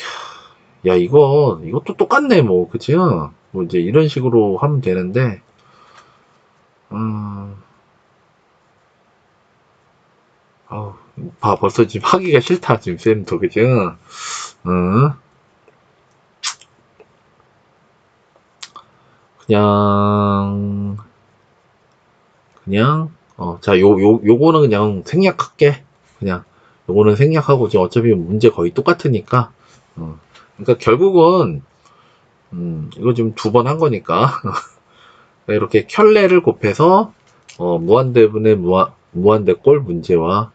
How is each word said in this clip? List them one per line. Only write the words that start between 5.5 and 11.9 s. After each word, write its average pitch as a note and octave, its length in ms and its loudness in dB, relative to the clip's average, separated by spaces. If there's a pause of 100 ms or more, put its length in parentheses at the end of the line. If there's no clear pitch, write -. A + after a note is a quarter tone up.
음, G#2 640 -8 (3000)
아우, G#2 260 -14 (460)
봐, G2+ 160 0
벌써 G2+ 300 0
지금 - 200 -10